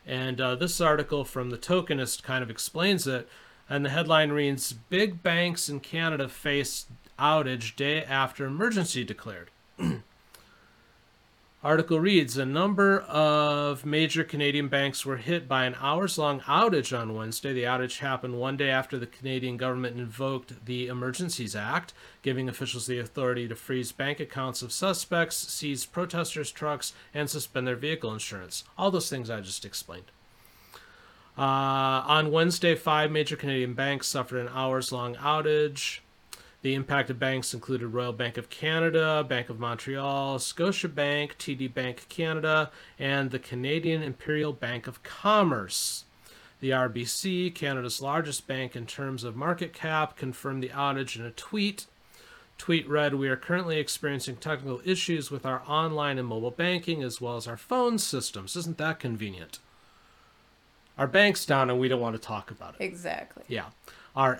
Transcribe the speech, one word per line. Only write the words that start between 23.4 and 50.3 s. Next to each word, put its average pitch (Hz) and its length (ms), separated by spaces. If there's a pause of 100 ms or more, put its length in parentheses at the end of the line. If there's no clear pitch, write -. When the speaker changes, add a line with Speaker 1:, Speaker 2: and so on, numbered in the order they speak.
Speaker 1:
to 113 80
freeze 127 360
bank 147 280
accounts 131 400
of 120 120
suspects, 175 640
seize - 500
protesters' 170 680
trucks, 151 400 (220)
and 147 160
suspend 131 360
their 127 100
vehicle 143 360
insurance." 98 520 (120)
All 190 140
those 180 180
things 123 220
I 107 100
just 95 240
explained. 90 460 (1300)
Uh, 135 640
on 151 260
Wednesday, 165 440
five 156 360
major 151 260
Canadian 127 360
banks 135 340
suffered 127 320
an 120 140
hours-long 131 600
outage. 151 840 (600)
The 135 120
impacted 135 440
banks 131 340
included 120 360
Royal 120 260
Bank 117 240
of 113 100
Canada, 160 800
Bank 123 220
of 113 100
Montreal, 135 800
Scotiabank, 147 960
T - 180
D 131 140
Bank 127 400
Canada, 156 640 (280)
and 139 320
the 131 80
Canadian 156 640
Imperial 151 520
Bank 120 320
of - 160
Commerce. 165 1000 (560)
The 131 120
R 127 160
B 120 160
C, 180 460
Canada's 135 500
largest 147 460
bank 131 280
in 117 120
terms 135 380
of 117 120
market 170 380
cap, 156 420
confirmed 135 460